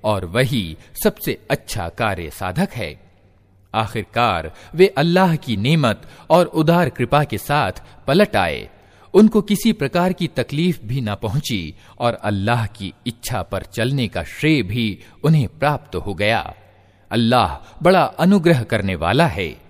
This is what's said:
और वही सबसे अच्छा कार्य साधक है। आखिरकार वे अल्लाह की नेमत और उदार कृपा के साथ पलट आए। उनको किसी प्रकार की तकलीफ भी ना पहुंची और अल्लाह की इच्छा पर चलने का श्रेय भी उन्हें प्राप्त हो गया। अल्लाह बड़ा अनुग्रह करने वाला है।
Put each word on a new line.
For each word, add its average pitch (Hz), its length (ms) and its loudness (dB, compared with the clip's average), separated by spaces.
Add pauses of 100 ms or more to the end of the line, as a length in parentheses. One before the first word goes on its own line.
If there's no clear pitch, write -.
और 101 200 -2
वही 107 520 -2 (280)
सबसे - 460 -4
अच्छा - 380 -6
कार्य 87 420 -4
साधक 98 420 -4
है। 76 280 -10 (760)
आखिरकार 107 760 -2 (220)
वे 180 120 6
अल्लाह 170 500 2
की 117 200 -4
नेमत 127 460 2 (280)
और 170 160 6
उदार 165 420 2
कृपा 143 360 0
के 104 140 -6
साथ 143 440 -4 (240)
पलट 165 300 2
आए। 76 320 -2 (460)
उनको 214 280 6
किसी 208 300 0
प्रकार 180 400 -2
की 175 140 -4
तकलीफ 147 580 -2
भी 127 160 -4
ना 104 140 -4
पहुंची 98 600 -4 (240)
और 120 160 0
अल्लाह 104 520 -2
की - 280 -10 (120)
इच्छा 117 360 -6
पर 95 200 -8
चलने 123 460 -2
का 85 160 -6
श्रेय 151 380 0
भी 107 360 -4 (260)
उन्हें 151 240 4 (100)
प्राप्त 143 380 -2
हो 98 180 -6
गया। 104 400 -2 (560)
अल्लाह 113 460 2 (260)
बड़ा 175 200 6
अनुग्रह 165 600 4
करने 98 320 -2
वाला 95 320 2
है। 85 440 -6